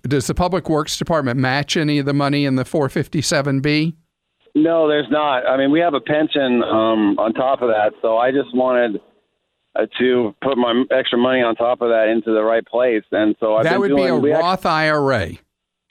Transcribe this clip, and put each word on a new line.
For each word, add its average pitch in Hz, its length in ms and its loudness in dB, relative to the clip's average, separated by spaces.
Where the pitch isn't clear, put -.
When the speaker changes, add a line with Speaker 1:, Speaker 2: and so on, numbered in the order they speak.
Speaker 1:
does 131 240 -2
the - 80 -2
Public 180 340 -2
Works 151 280 -2
Department 139 420 -2
match 131 360 0
any 147 220 0
of 139 80 -2
the 139 80 -2
money 143 320 0
in 131 100 0
the 127 100 -2
four 143 240 -2
fifty-seven 143 720 -2
B? 151 340 0
Speaker 2:
No, 160 320 2
there's 147 220 0
not. 143 380 0
I 131 80 2
mean, 135 160 2
we 156 80 4
have 170 140 2
a 135 80 0
pension, 143 640 0
um, 110 560 0
on 110 140 0
top 131 280 -2
of 123 80 0
that, 107 320 0
so 113 160 0
I 123 140 0
just 123 240 -2
wanted, 123 440 0
uh, 110 100 0
to 123 420 0
put 131 160 -2
my 120 340 0
extra 131 280 0
money 127 220 2
on 117 140 0
top 120 260 -2
of 120 80 0
that 110 180 2
into 113 240 0
the 110 100 2
right 113 240 0
place, 120 460 0
and 107 280 0
so 110 160 0
I've 113 100 2
Speaker 1:
That 160 80 2
Speaker 2:
been 196 80 0
Speaker 1:
would 202 80 0
be 143 60 2
Speaker 2:
doing, 135 140 2
Speaker 1:
a 127 80 0
Speaker 2:
we 143 160 0
act- 160 100 0
Speaker 1:
Roth 185 220 -2
I 156 240 0
R 143 240 0
A. 90 260 -4